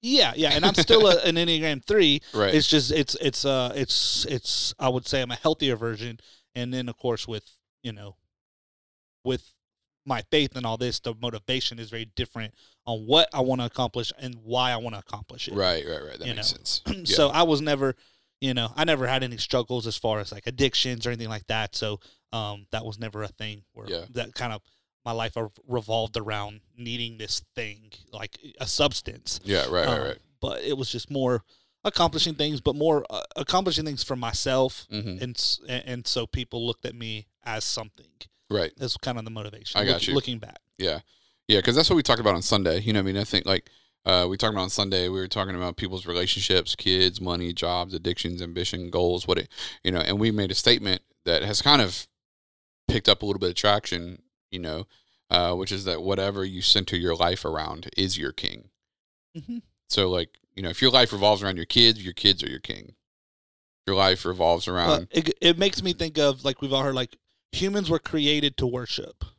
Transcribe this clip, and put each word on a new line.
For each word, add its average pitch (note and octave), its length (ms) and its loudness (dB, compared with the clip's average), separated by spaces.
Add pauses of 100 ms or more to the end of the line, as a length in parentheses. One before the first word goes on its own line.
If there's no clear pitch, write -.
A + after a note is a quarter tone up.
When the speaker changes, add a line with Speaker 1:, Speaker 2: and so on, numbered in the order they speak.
Speaker 1:
Yeah, A#3 340 4
yeah, D3+ 160 2
and D3+ 120 2
I'm G3 120 6
still A3 320 8
a, F3+ 120 8
Speaker 2:
<laughs> - 40 -2
Speaker 1:
an E3+ 120 4
Enneagram D#3+ 480 2
three. E3+ 380 6 (100)
Speaker 2:
Right. G#2+ 220 4
Speaker 1:
It's D#3 140 6
just, C#3 240 4
it's, D3+ 240 0
it's, - 280 -2
uh, C3 320 0
it's, - 540 0
it's, - 480 -2
I C3 100 0
would B2+ 200 0
say C#3 160 0
I'm B2 80 -6
a A#2+ 40 -6
healthier C#3 400 0
version. A2+ 440 -6 (340)
And B2 180 -6
then, B2+ 180 -4
of A2+ 80 -12
course, A#2+ 300 -4
with, G#2+ 160 -8 (380)
you A#2+ 100 -10
know, G#2 240 -16 (1080)
with B2+ 300 -4 (520)
my B2+ 240 -4
faith D3 260 2
and B2 100 -6
all A2+ 120 -2
this, A#2+ 220 -2
the A#2 200 -8
motivation A#2 600 -6
is A2 100 -12
very A2+ 160 -10 (100)
different A#2 380 -8 (320)
on A2+ 220 -4
what C3 260 6
I C#3+ 80 0
wanna B2+ 240 0
accomplish A#2+ 540 -4
and B2+ 240 -12
why B2 280 0
I A#2+ 60 -2
wanna A2+ 220 -8
accomplish - 480 -12
it. - 80 -8
Speaker 2:
Right, F2+ 320 2
right, D#2 160 -6
right. D2 160 -14
That E2 80 -8
Speaker 1:
You B2 80 -6
Speaker 2:
makes G#2+ 180 -2
Speaker 1:
know? - 40 -10
Speaker 2:
sense. - 280 -4
Speaker 1:
<clears throat> F#3+ 200 -6 (100)
So D3 140 6
Speaker 2:
Yeah. C#3+ 100 0
Speaker 1:
I F3 40 8
was D#3 180 4
never, C#3 340 0 (440)
you C3+ 140 -2
know, A#2 220 -2
I D3+ 80 2
never D3 240 2
had C3 160 0
any A#2+ 140 -8
struggles A#2+ 500 -2
as A2+ 100 -6
far G#2+ 220 -2
as, G2+ 120 -8
like, G#2 140 -14
addictions B2 640 0
or - 20 -2
anything A#2 200 -6
like G#2+ 180 -10
that. A2 280 -4
So, G#2 240 -4 (320)
um, G#2 400 -8
that A2+ 140 -6
was G#2+ 140 -10
never G#2+ 240 -8
a G#2 60 -8
thing G#2+ 340 -12 (100)
where - 160 -18
Speaker 2:
Yeah. E2+ 220 -6
Speaker 1:
that A#2+ 240 -8
kind A#2+ 180 -6
of, G#2 80 -12 (420)
my A#2+ 80 -6
life A2+ 240 -4
re-, A2+ 120 -4 (200)
revolved A2+ 500 -2
around G#2 440 -6 (160)
needing A#2 400 -8
this G#2+ 260 -6 (120)
thing, A2 360 -10 (200)
like G#2+ 260 -12 (220)
a C3 80 -6
substance. - 760 -2
Speaker 2:
Yeah, F#2 220 2
right, C2 60 -2
right, E2+ 160 2
Speaker 1:
Um, C#2 140 0
Speaker 2:
right. C2+ 160 -4 (240)
Speaker 1:
but B1+ 220 -6
it C#3 140 -2
was C3 140 -6
just - 200 -8
more B2+ 320 0 (400)
accomplishing E3+ 520 2
things, D3 240 -2
but C3+ 160 0
more, D3+ 340 2
uh, G#2 120 -6 (140)
accomplishing F3 500 0
things C#3+ 180 -6
for C3+ 120 -4
myself. C3 760 0
Speaker 2:
Mm-hmm. G#2 320 -6
Speaker 1:
And, B2 140 -8
s-, - 300 0
and, B2+ 200 -6
and B2 200 -8
so A#2+ 200 -2
people A#2+ 380 -6
looked A#2+ 200 -4
at A#2+ 100 -8
me A2 320 -10 (160)
as A2 200 -6
something. - 440 -8 (420)
Speaker 2:
Right. F#2 280 0
Speaker 1:
That's B2+ 200 -4
kind B2 200 -6
of A2 80 -10
the A2 60 -12
motivation. G#2+ 480 -8
Speaker 2:
I G3+ 60 2
got C3 80 2
Speaker 1:
look-, - 140 -2
Speaker 2:
you. - 80 0
Speaker 1:
looking B2+ 240 -2
back. - 200 -16 (180)
Speaker 2:
Yeah. E2+ 220 -2 (480)
Yeah, G#2 140 6
'cause A#2+ 140 4
that's D#3 140 4
what F#3+ 60 6
we D#3 80 4
talked A#2+ 160 4
about G#2 160 4
on F#2 60 -2
Sunday. G2 400 2
You A2 120 0
know G#2+ 60 4
what F#2+ 100 0
I F#2+ 40 -2
mean? G2 80 0
I - 20 0
think, - 220 0
like, F#2+ 240 0 (360)
uh, F2+ 220 4
we F#2+ 100 -2
talked A2 160 0
about G2 100 0
on F#2 80 -4
Sunday, F#2+ 380 0
we F#2+ 100 -4
were F#2 80 -4
talking F#2+ 280 -4
about F2+ 220 -4
people's F2+ 300 -6
relationships, F2+ 680 0
kids, F#2 460 2
money, F2 320 -4
jobs, F2 400 -2
addictions, F2 480 -4
ambition, F2 480 -6
goals, F2+ 380 0
what F2+ 100 2
it, - 120 -4 (340)
you F2+ 80 0
know, F2+ 80 0
and F#2 200 0
we A2 120 4
made G#2 200 0
a F#2+ 40 -2
statement G#2 480 2 (220)
that E2 180 4
has G2+ 180 0
kind C#3+ 220 8
of F#2 240 -4 (800)
picked - 200 2
up G2+ 140 4
a G#2+ 60 -6
little G2 120 0
bit F#2 100 2
of F2+ 60 -4
traction, F2+ 680 0 (300)
you F#2 80 -8
know, D#2+ 260 -6 (460)
uh, F2 240 2
which F#2+ 160 -4
is G2 140 -6
that E2+ 180 -2
whatever G2 420 -2
you F#2 160 -8
center G2 340 2
your F2 200 0
life F2 300 0
around D#2 520 -6
is F#2+ 200 0
your C#2+ 140 -4
king. - 380 -10 (680)
Speaker 1:
Mm-hmm. A3+ 220 -10 (320)
Speaker 2:
So, - 200 2
like, F2 280 -4 (180)
you G2 80 -12
know, F2 60 -4
if - 140 -4
your B2+ 80 6
life B2 200 6
revolves G2+ 300 4
around F#2+ 160 -2
your E2 80 -4
kids, A2+ 380 6
your F2+ 100 -8
kids F#2+ 300 2
are - 60 -6
your B1+ 100 -8
king. - 300 -12
If - 960 -20
your G2 80 0
life F#2+ 280 4
revolves F2 440 2
around F2+ 220 2
Speaker 1:
Well, D3+ 220 2
it, D#3+ 300 0
it E3+ 160 4
makes F#3+ 260 0
me F3+ 100 -2
think D#3+ 260 -6
of, C#3 260 2
like, C#3 160 -4
we've C3+ 120 -4
all C3+ 100 2
heard, C#3 120 -2
like, B2+ 220 -6 (340)
humans G3 380 -2
were D#3+ 100 2
created D3 580 0
to C3 100 0
worship. - 560 -6 (160)